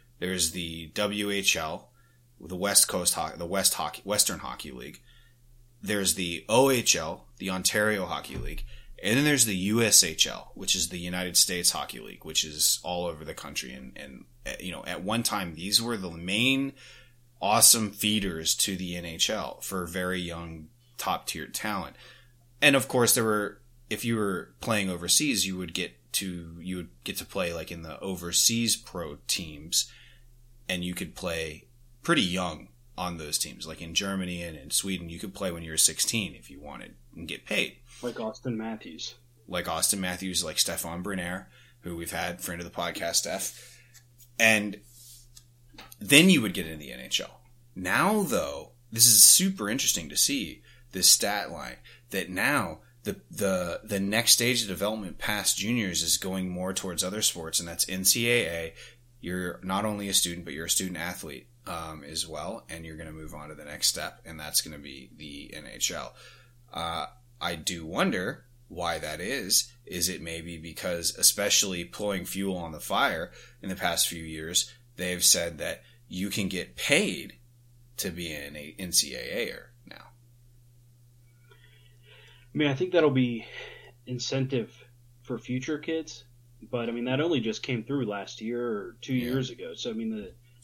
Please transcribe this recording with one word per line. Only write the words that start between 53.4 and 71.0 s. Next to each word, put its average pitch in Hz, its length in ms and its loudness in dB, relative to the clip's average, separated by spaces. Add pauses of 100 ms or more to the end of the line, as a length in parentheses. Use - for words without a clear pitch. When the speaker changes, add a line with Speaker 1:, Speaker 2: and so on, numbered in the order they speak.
Speaker 1:
the 107 160 0
next 107 320 4
stage 120 300 4
of 104 60 -4
development 95 500 -2
past 104 380 0
juniors 95 460 0
is 82 140 2
going 92 340 -2
more 92 240 -4
towards 90 300 -4
other 101 180 -2
sports, 82 380 0
and 87 80 -8
that's 82 200 -2
N 92 160 -4
C 120 240 4
A 117 200 2
A. 82 260 -6 (460)
You're 90 420 -4
not 95 220 0
only 101 240 -4
a 95 60 -2
student, 87 300 0
but 76 80 -8
you're 80 140 -6
a - 40 -4
student 90 280 0
athlete, 80 480 -8 (200)
um, 80 380 -8
as 80 220 -6
well, 82 420 -8
and 82 160 -10
you're 80 120 -12
gonna 78 160 -12
move 78 220 -12
on 76 140 -12
to 76 60 -14
the 73 100 -16
next 76 220 -4
step, - 400 -4
and 82 120 -14
that's 76 220 0
gonna 76 180 -12
be 67 380 -14
the 71 400 -14
N 73 160 -12
H - 200 -2
L. 69 220 -8 (580)
Uh, 82 340 -4 (340)
I 87 160 -2
do 82 280 -6
wonder 110 640 -2 (220)
why 85 300 -4
that 78 220 -6
is. 104 500 0 (140)
Is 90 240 -2
it 90 140 -4
maybe 82 340 -8
because, 85 600 -4